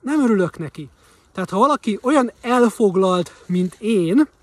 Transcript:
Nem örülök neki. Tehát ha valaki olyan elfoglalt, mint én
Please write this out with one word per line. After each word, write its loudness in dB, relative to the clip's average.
Nem -2
örülök 0
neki. -12
Tehát -8
ha -4
valaki 0
olyan 0
elfoglalt, 0
mint -4
én 0